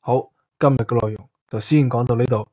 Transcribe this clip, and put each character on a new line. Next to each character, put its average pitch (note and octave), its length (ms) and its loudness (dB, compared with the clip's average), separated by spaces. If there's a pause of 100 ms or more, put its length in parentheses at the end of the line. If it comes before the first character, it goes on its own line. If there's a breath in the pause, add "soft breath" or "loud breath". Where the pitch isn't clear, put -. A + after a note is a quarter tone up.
好， B2+ 300 -4 (280)
今 C#3+ 120 2
日 C3 60 2
嘅 A#2 300 0
內 G#2+ 60 -4
容 - 160 -16 (180)
就 A2 140 -6
先 C#3+ 300 2
講 A#2+ 160 -2
到 A#2+ 100 0
呢 A#2+ 80 2
度 A2 280 -2